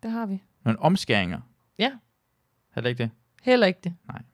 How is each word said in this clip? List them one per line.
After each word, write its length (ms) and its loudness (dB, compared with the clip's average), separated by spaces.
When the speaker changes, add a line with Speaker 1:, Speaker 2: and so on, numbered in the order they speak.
Speaker 1:
Det 80 -6
har 160 -4
vi. 160 -6
Speaker 2:
Nogen 160 0
omskæringer? 600 0
Speaker 1:
Ja. 120 0
Speaker 2:
Heller 160 -2
ikke 120 -4
det? 80 -2
Speaker 1:
Heller 240 4
ikke 180 0
det. 100 -6
Speaker 2:
Nej. 140 -14